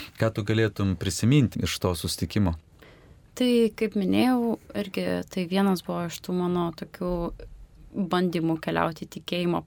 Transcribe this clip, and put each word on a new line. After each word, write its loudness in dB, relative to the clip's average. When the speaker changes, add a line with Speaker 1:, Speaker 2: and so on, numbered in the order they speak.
Speaker 1:
Ką 2
tu -4
galėtum 2
prisiminti 2
iš -2
to 0
susitikimo? 0
Speaker 2:
Tai, 2
kaip -2
minėjau, 2
irgi -4
tai -4
vienas 2
buvo -4
iš -10
tų -2
mano 0
tokių -6
bandymų 0
keliauti 0
į -18
tikėjimo -2